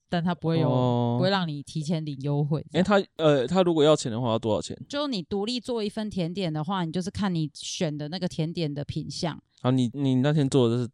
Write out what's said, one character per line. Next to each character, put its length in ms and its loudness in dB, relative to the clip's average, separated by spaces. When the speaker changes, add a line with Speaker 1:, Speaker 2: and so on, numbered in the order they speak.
Speaker 1:
但 160 -2
他 100 0
不 140 -4
会 120 2
有， 100 2
Speaker 2:
哦。 480 2
Speaker 1:
不 60 2
会 40 2
让 180 0
你 160 -8
提 200 -6
前 200 -2
领 200 -8
优 200 0
惠。 300 -2
Speaker 2:
诶， 100 2
他， 120 4
呃， 300 6
他 160 2
如 120 4
果 100 6
要 100 8
钱 160 0
的 80 -2
话， 120 0
要 80 2
多 160 0
少 80 0
钱？ 120 -10
Speaker 1:
就 180 -4
你 140 -4
独 240 -4
立 160 -4
做 240 -4
一 60 -4
份 180 -6
甜 240 -4
点 180 -2
的 140 -4
话， 220 -2
你 60 -6
就 100 -2
是 80 -8
看 240 -2
你 180 0
选 460 -6
的 100 -8
那 100 -10
个 80 -2
甜 240 -4
点 220 -4
的 100 -8
品 280 -8
项。 280 -6
Speaker 2:
啊， 100 2
你， 220 2
你 220 0
那 180 2
天 160 2
做 220 4
的 80 0
是 160 -2